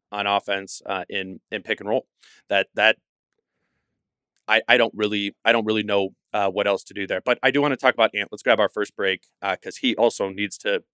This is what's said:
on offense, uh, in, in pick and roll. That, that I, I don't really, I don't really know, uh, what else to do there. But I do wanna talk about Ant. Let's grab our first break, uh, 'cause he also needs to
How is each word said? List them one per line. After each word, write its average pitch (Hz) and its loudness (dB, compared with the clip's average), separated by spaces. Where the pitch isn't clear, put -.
on 104 -4
offense, 98 -2
uh, 95 -6
in, 95 -8
in 104 -8
pick 110 -6
and 101 -8
roll. 123 -2
That, 98 0
that 107 2
I, 110 4
I 120 8
don't 113 2
really, 104 -2
I 113 6
don't 117 2
really 107 0
know, 101 0
uh, 101 0
what 98 0
else 98 0
to - -18
do 98 -6
there. 92 -4
But 123 0
I 131 2
do 139 2
wanna 143 0
talk 127 2
about 113 2
Ant. 104 -6
Let's 107 -12
grab 117 4
our 101 2
first - -6
break, 95 -2
uh, 98 -4
'cause - -12
he 123 -2
also 107 0
needs 98 -8
to 101 -2